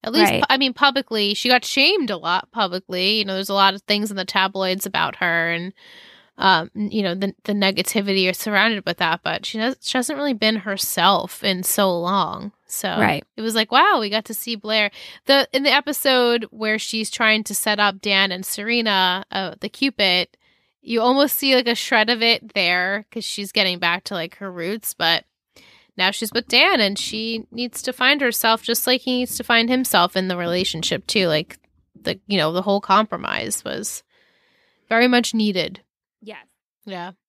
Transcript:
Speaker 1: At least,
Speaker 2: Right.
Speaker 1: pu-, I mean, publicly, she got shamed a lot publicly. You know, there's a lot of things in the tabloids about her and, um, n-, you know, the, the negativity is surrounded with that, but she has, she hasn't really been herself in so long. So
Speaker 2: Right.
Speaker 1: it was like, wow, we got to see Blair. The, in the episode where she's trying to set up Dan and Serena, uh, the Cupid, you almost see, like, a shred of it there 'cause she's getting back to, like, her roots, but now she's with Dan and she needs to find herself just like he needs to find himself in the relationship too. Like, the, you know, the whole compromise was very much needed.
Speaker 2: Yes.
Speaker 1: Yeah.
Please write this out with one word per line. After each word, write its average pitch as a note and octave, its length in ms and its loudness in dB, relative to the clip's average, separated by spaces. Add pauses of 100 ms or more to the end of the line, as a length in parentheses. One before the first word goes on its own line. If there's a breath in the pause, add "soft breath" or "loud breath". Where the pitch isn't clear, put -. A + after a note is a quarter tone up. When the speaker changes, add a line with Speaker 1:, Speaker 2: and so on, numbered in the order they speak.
Speaker 1:
At A3 80 -6
least, G#3 180 4
Speaker 2:
Right. - 120 0
Speaker 1:
pu-, C#4+ 80 0
I C4+ 60 4
mean, C4 160 0
publicly, A3 640 0
she - 140 -4
got B3 160 4
shamed D4 460 2
a F#3+ 60 -4
lot E3+ 360 -4
publicly. F#3+ 680 -2
You G#3 60 0
know, F#3+ 100 -4
there's F#3+ 160 -4
a G3 40 0
lot G3 200 4
of G3 80 -12
things G#3 300 0
in G3 40 -8
the F#3 80 -6
tabloids F#3+ 640 -2
about E3 300 -2
her E3+ 340 0
and, E3+ 240 -6 (640 loud breath)
um, - 380 2
n-, G#3 160 -2
you G#3+ 100 0
know, F3+ 120 -2
the, G3 200 -4 (100)
the G#3 100 -2
negativity G3 760 0
is F3+ 80 -6
surrounded G#3 480 0
with E3+ 120 -4
that, E3 260 -2
but E3+ 220 -4
she A3 120 -8
has, A#3+ 220 -2
she - 180 -4
hasn't C#4 200 -2
really C#4+ 160 -2
been A3 220 0
herself G3 880 0
in F#3 220 -2
so G3 340 2
long. F#3 540 -2 (140)
So - 220 -8
Speaker 2:
Right. F3+ 360 0 (120)
Speaker 1:
it A3 40 -12
was A3 140 -4
like, A3 160 0
wow, E4 300 4
we G#3 100 -4
got G#3+ 160 -2
to A3+ 80 -12
see A#3 220 -8
Blair. G#3+ 340 0 (360 loud breath)
The, C#4 260 4
in C4+ 100 0
the C#4 100 4
episode B3+ 760 2
where G#3+ 280 -4
she's A3 300 -6
trying G#3+ 360 2
to G#3 100 -8
set G#3 240 0
up G3 220 0
Dan G3 320 2
and F#3 120 -8
Serena, G3+ 840 0
uh, F#3+ 300 -4
the D#3+ 80 -6
Cupid, F#3+ 580 0 (560)
you A3+ 180 -2
almost C4+ 380 4
see, C4+ 160 2
like, A#3+ 140 2
a A#3 80 0
shred A3 340 2
of A#3 100 0
it A#3 340 0
there F#3 580 0
'cause A3 120 -8
she's - 280 -8
getting F#3 260 0
back F3 260 0
to, G3+ 100 -8
like, E3 240 -6
her G3 120 -10
roots, F3+ 420 -6
but E3 320 0 (720 soft breath)
now F#3 140 2
she's G#3 220 -6
with A#3 160 -4
Dan C#4+ 320 4
and G3+ 180 0
she A3 540 -6
needs A#3+ 300 -8
to B3+ 100 -6
find C4+ 280 2
herself A3+ 440 0
just A#3 240 -2
like B3+ 140 0
he B3+ 160 0
needs B3 180 -4
to A#3+ 80 -8
find A#3 260 2
himself G#3+ 460 2
in F#3 100 0
the F#3 100 -2
relationship E3+ 720 -2
too. F#3 220 2
Like, D#3 300 -2 (360)
the, E3+ 320 -6
you G3+ 120 -2
know, D#3 120 0
the F3+ 120 -2
whole G3+ 180 0
compromise G3 840 -2
was - 380 -8 (840)
very A#3 180 4
much A#3+ 260 2
needed. F#3+ 480 0 (400)
Speaker 2:
Yes. G3 240 -20 (400)
Speaker 1:
Yeah. F3+ 280 -12 (160)